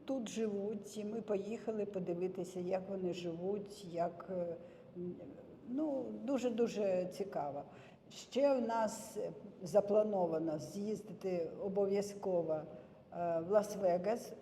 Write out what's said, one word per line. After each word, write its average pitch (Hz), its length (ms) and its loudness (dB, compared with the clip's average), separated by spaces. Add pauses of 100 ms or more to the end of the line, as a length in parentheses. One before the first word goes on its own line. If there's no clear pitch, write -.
тут 254 240 -2
живуть, 208 680 -2
і 208 60 -4
ми 220 160 -4
поїхали 208 640 -2
подивитися, 180 720 -2
як 185 280 0
вони 185 260 -2
живуть, 180 720 -4
як, 170 460 -2
е, 175 260 -2 (1120)
ну, 269 380 0 (180)
дуже-дуже 220 880 2
цікаво. 143 500 -4 (480)
Ще 277 440 4
в 254 60 4
нас 226 580 0 (440)
заплановано 180 960 6
з'їздити 185 920 -2 (120)
обов'язково, 196 920 2
е, 156 100 -2 (760)
в 175 120 -2
Лас-Вегас, 196 880 2